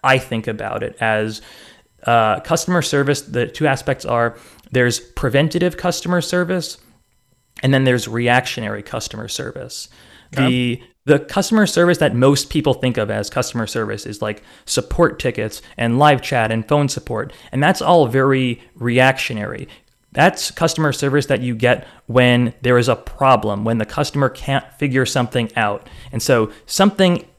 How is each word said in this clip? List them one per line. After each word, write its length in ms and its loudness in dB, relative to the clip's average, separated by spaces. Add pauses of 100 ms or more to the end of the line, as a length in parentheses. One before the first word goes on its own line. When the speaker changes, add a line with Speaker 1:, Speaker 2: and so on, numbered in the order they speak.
Speaker 1:
I 140 4
think 300 -4
about 360 -6
it 160 -10
as, 420 -2 (680)
uh, 320 4
customer 420 0
service. 400 0
The 240 -4
two 220 -4
aspects 360 -2
are, 320 0 (360)
there's 280 2
preventative 800 0
customer 440 -2
service, 560 -4 (840)
and 100 2
then 120 4
there's 240 0
reactionary 760 -2
customer 460 -10
service. 600 -12 (440)
Speaker 2:
Okay. 140 2
Speaker 1:
The, 360 -2 (200)
the 160 4
customer 480 0
service 300 2
that 180 0
most 340 4
people 240 0
think 240 -2
of 140 -2
as 180 -6
customer 380 -4
service 380 -6
is, 160 -12
like, 200 -8 (240)
support 540 0
tickets 420 -6 (160)
and 220 0
live 220 6
chat 300 -2
and 160 -2
phone 200 2
support. 460 -8 (180)
And 100 -2
that's 200 2
all 260 4
very 540 0 (140)
reactionary. 920 0 (460)
That's 380 2
customer 420 -2
service 340 0
that 140 0
you 120 -4
get 320 0 (220)
when 540 4
there 160 4
is 100 2
a 80 2
problem, 680 0
when 140 0
the 80 0
customer 440 -2
can't 360 -4 (140)
figure 260 0
something 500 -2
out. 320 -2 (240)
And 100 -6
so 300 2 (140)
something 600 2 (140)